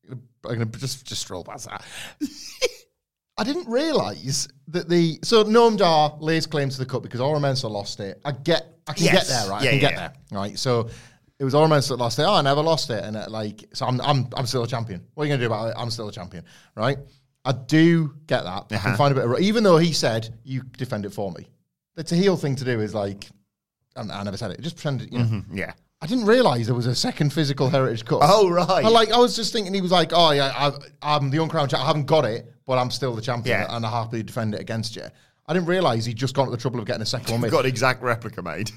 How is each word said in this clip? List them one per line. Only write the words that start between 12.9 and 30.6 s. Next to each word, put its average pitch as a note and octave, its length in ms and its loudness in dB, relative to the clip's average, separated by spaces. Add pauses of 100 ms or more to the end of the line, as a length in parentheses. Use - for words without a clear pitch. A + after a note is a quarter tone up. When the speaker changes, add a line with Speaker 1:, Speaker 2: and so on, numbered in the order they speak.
Speaker 1:
and, G#2+ 120 -8
uh, G2+ 120 -8
like, G#2+ 360 -8 (100)
so C3 100 -6
I'm, B2 160 0
I'm, C3 340 0
I'm A#2+ 120 -4
still B2 160 -2
a A#2 40 -4
champion. A2+ 360 -8 (120)
What D3+ 100 -4
are - 20 -2
you D3 80 0
gonna B2 80 0
do A#2+ 100 0
about A2 160 -4
it? A2 80 -6
I'm A#2 140 -6
still A2+ 180 -8
a G2+ 40 -12
champion, F2+ 320 -14 (320)
right? B2+ 200 0 (480)
I C3+ 80 0
do D#3+ 600 4 (120)
get B2 180 -2
that. F#2 260 -8
I G#2+ 40 -4
Speaker 2:
Uh-huh. G2 140 -2
Speaker 1:
can G2 80 2
find C#3+ 160 4
a - 80 2
bit - 100 0
of, B2 100 0
even G#3+ 240 2
though F3+ 120 8
he E3 160 4
said, A2+ 520 -2
"You C3 180 -6 (160)
defend G#2+ 260 -6
it G2 60 -8
for G2+ 220 -6
me." D#2+ 140 -14 (520)
It's D#3+ 140 -6
a E3+ 40 2
heel F#3 220 4
thing C#3 180 -2
to C#3 80 -6
do. A#2+ 160 0
Is G#2+ 140 -4
like, G2+ 340 -4 (680)
"I, B2 40 -12
I G2+ 220 -10
never G2 160 -6
said G#2+ 140 -8
it." - 100 -14
Just D#3+ 140 -10
pretend C3 260 -6
it, A2+ 100 -14
you B2 60 -4
know. A#2+ 80 2
Speaker 2:
Mm-hmm, G2+ 320 -4
yeah. E2+ 140 -6 (280)
Speaker 1:
I D#3+ 60 -12
didn't A3+ 200 -2
realise D#3 400 4
there B2 80 0
was A#2+ 120 -2
a B2 80 0
second D#3 380 0
physical C#3 380 0
Heritage A#2 340 0
Cup. C#3 180 0
Speaker 2:
Oh, F#3+ 280 6
right. F3 340 2
Speaker 1:
I, A3 40 6
like, A3+ 240 6
I A#3 60 2
was B3 180 4
just A3 160 -4
thinking G3 220 -4
he G3 80 0
was F3+ 100 2
like, E3 220 4
"Oh, E3 160 8
yeah, C#3 260 2
I, C#3 160 2 (440)